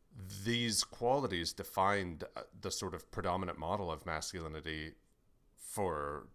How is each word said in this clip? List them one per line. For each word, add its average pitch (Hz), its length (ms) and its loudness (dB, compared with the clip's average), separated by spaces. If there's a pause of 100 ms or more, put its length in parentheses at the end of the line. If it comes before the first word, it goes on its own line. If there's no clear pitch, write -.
(440)
these 117 400 4
qualities 117 720 2
defined, 95 680 2 (140)
uh, 60 40 -6 (200)
the 95 100 -4
sort 92 220 -2
of 85 180 -8
predominant 90 460 0
model 87 340 2
of 78 140 -4
masculinity 78 880 -4 (640)
for 76 800 0